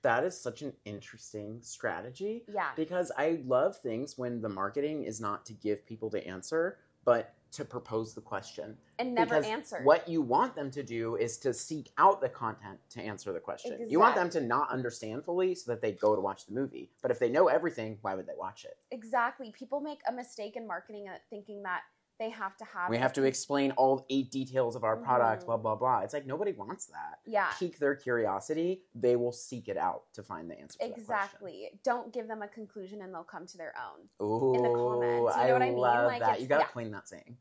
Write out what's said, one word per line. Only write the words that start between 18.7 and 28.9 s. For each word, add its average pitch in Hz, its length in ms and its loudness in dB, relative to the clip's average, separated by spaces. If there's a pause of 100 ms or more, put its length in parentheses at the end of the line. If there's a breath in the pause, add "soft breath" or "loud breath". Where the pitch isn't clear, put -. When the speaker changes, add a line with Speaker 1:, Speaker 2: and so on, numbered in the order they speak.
Speaker 2:
Exactly. 233 600 -4
People 285 280 -8
make 294 280 -8
a 226 40 -2
mistake 240 460 -10
in 226 100 -10
marketing, 202 400 -10
uh, 185 100 -12 (120)
thinking 202 340 -14
that 180 180 -4 (360)
they 226 120 -4
have 208 260 -8
to - 80 -14
have 180 260 -4
Speaker 1:
We 113 80 0
have 127 160 4
to 139 100 2
explain 139 480 2
all 131 380 4
eight 135 220 0
details 127 460 -2
of 113 80 -2
our 110 100 4
product, 120 460 4
Speaker 2:
Mm-hmm. - 60 -10
Speaker 1:
blah, 117 100 0
blah, 113 180 0
blah. 120 240 2
It's 104 140 -4
like, 139 120 -4
nobody 170 280 -2
wants 117 340 -8
that. - 380 -14
Speaker 2:
Yeah. 202 340 2
Speaker 1:
Pique 175 180 -4
their 143 160 2
curiosity. 139 880 0 (120)